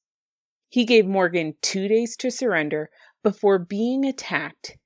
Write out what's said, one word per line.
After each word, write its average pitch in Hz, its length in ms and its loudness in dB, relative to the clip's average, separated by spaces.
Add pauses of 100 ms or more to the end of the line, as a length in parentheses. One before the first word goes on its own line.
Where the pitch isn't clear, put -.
(680)
He 247 160 0
gave 220 220 6
Morgan 175 540 0
two 196 280 -4
days 226 300 0
to 254 120 -4
surrender 156 600 -2 (340)
before 202 340 2
being 226 460 -2
attacked - 800 -8